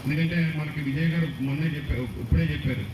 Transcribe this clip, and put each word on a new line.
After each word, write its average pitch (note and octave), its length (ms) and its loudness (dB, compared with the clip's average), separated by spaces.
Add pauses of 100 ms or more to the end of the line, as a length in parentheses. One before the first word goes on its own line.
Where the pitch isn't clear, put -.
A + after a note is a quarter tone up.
ఎందుకంటే E3 560 2
మనకి D3+ 200 -4
విజయ్ D3 320 0
గారు D3+ 320 0
మొన్నే C#3+ 240 0
చెప్పారు, C#3+ 400 -2 (140)
ఇప్పుడే D#3+ 220 4
చెప్పారు C#3 500 -2